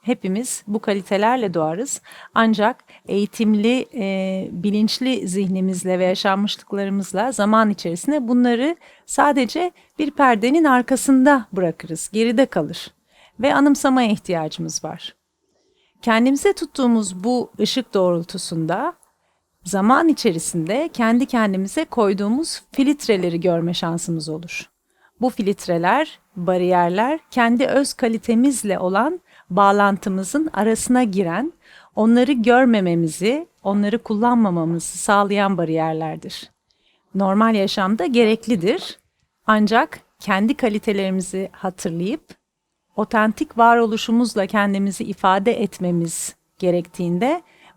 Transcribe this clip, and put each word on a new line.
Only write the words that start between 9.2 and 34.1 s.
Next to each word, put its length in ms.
bir 120
perdenin 520
arkasında 920
bırakırız, 600
geride 320
kalır. 480
Ve 160
anımsamaya 560
ihtiyacımız 720
var. 320
Kendimize 520
tuttuğumuz 720
bu 360
ışık 340
doğrultusunda 1000
zaman 440
içerisinde 840
kendi 320
kendimize 600
koyduğumuz 840
filtreleri 680
görme 340
şansımız 560
olur. 400
Bu 80
filtreler, 880
bariyerler, 840
kendi 340
öz 280
kalitemizle 840
olan 420
bağlantımızın 1040
arasına 500
giren, 500
onları 360
görmememizi, 1160
onları 340
kullanmamamızı 1000